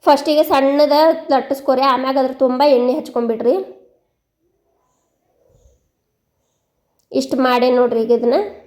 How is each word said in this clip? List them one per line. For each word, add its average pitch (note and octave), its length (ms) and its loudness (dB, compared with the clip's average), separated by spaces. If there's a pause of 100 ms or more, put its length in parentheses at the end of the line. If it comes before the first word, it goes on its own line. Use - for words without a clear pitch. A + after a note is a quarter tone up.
ಫಸ್ಟಿಗೆ D4 400 2
ಸಣ್ಣದ C#4+ 520 2 (320)
ಲಟ್ಟಿಸ್ಕೊರಿ, C4+ 580 -2
ಆಮ್ಯಾಗ C4 320 0
ಅದ್ರ C4 180 -2
ತುಂಬ B3+ 320 0
ಎಣ್ಣೆ B3 260 2
ಹಚ್ಕೊಂಡ್ಬಿಡ್ರಿ. A#3 600 -2 (3500)
ಇಷ್ಟು C4+ 260 -4
ಮಾಡೇ B3 320 0
ನೋಡ್ರಿ B3 320 0
ಈಗ A3+ 100 0
ಇದನ್ನ. A#3 280 0 (260)